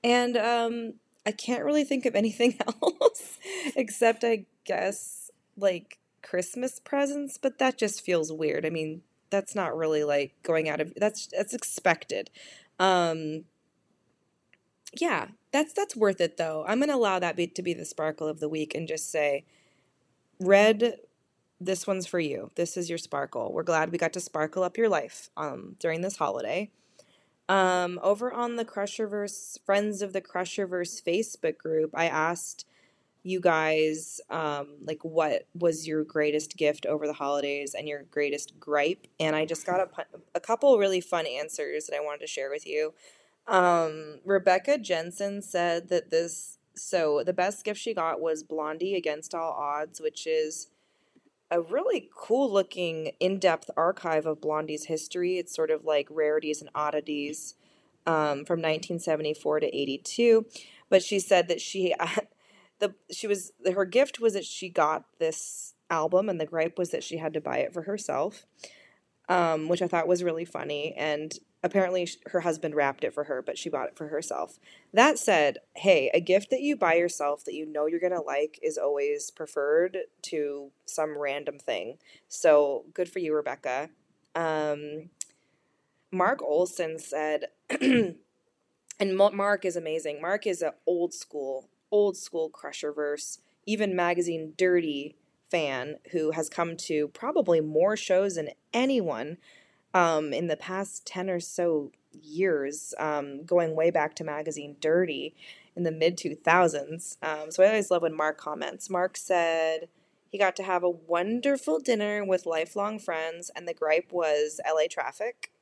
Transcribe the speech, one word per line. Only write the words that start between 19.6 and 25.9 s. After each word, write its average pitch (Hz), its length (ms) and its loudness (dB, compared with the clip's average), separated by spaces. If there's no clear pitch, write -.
"Red, 208 600 6
this 185 260 -4
one's 190 220 -2
for 180 120 -2
you. 139 360 -4
This 170 200 -2
is 175 140 -4
your 170 80 -4
sparkle. 139 560 -4
We're - 80 -2
glad 165 300 2
we 165 80 -4
got 165 140 0
to 180 60 -6
sparkle 156 440 -2
up 180 140 -2
your 226 120 4
life, 151 480 -2
um, 151 420 -8
during 165 220 -2